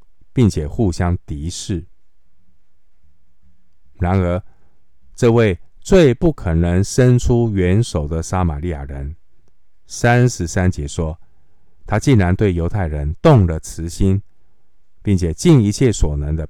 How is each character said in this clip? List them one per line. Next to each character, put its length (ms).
并 180
且 160
互 240
相 360
敌 240
视。 360
然 220
而， 240
这 140
位 300
最 320
不 180
可 220
能 280
伸 380
出 320
援 320
手 240
的 160
撒 180
玛 160
利 120
亚 160
人， 280
三 440
十 180
三 240
节 160
说， 320
他 140
竟 180
然 160
对 200
犹 160
太 180
人 340
动 240
了 140
慈 300
心， 320
并 160
且 160
尽 280
一 120
切 180
所 240
能 220
的 120